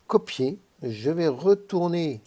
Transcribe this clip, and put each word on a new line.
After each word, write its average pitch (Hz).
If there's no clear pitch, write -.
copier. 190
Je 117
vais 165
retourner 170